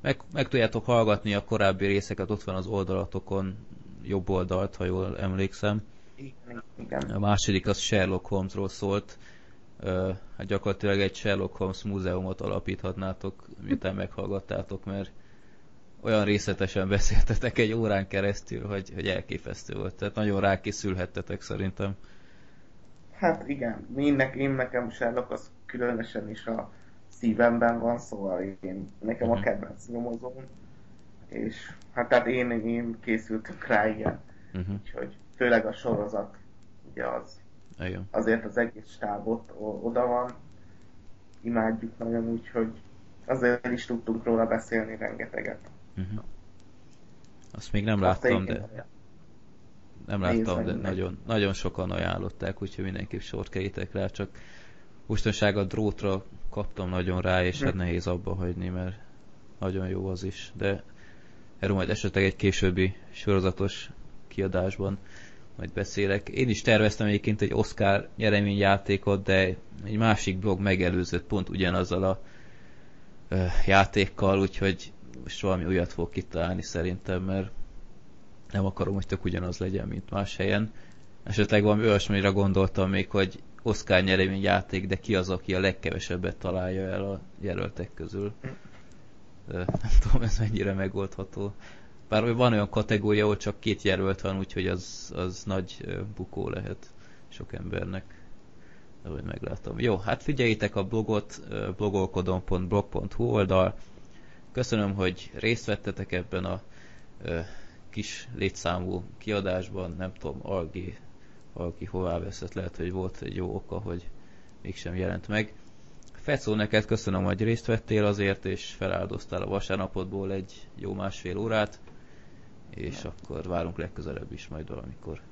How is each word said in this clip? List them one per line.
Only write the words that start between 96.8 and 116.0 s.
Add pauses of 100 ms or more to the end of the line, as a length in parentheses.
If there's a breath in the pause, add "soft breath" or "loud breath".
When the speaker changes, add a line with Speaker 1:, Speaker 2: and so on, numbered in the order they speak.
Speaker 1:
sok
embernek. (1000 loud breath)
De
majd
meglátom.
Jó,
hát
figyeljétek
a
blogot,
ö,
blogolkodom
pont
blog
pont
hu
oldal. (760 loud breath)
Köszönöm,
hogy
részt
vettetek
ebben
a, (600 loud breath)
ö, (500 loud breath)
kis
létszámú (140)
kiadásban.
Nem
tudom,
Algi, (560 loud breath)
Algi
hová
veszett,
lehet,
hogy
volt
egy
jó
oka,
hogy (520 loud breath)
mégsem
jelent
meg. (600 loud breath)